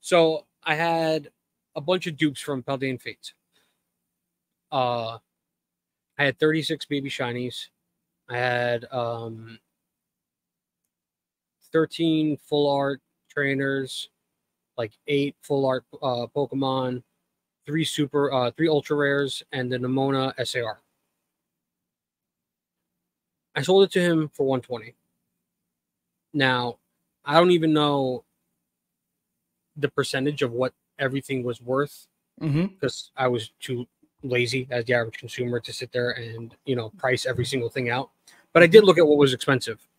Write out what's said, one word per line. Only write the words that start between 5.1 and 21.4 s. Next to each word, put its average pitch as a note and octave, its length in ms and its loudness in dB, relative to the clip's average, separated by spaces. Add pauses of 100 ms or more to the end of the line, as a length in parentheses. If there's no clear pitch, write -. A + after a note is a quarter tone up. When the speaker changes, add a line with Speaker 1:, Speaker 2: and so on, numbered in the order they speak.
Speaker 1:
I D3 80 2
had C3+ 140 -2
thirty-six D#3 460 0
baby C#3 240 -6
shinies. B2 580 -6 (640)
I B2 80 -6
had, B2 540 -2
um, A2+ 680 -8 (2000)
thirteen D#3 680 0
full D3 320 0
art C#3 320 -2 (280)
trainers, C3+ 800 -2 (680)
like, A2+ 160 -6 (140)
eight C#3+ 340 0
full C#3 240 -2
art, C3 200 -2 (160)
uh, A#2+ 240 -2 (100)
Pokemon, C3 680 -2 (640)
three D#3 180 -2
super, C#3+ 500 -2
uh, B2 180 0
three D#3+ 160 -2
ultra D3+ 300 0
rares, C#3 540 0
and B2+ 200 -4
the B2+ 60 -2
Nemona C3 600 -2
S B2+ 180 -6
A B2 80 -2
R. A2 180 -10 (2750)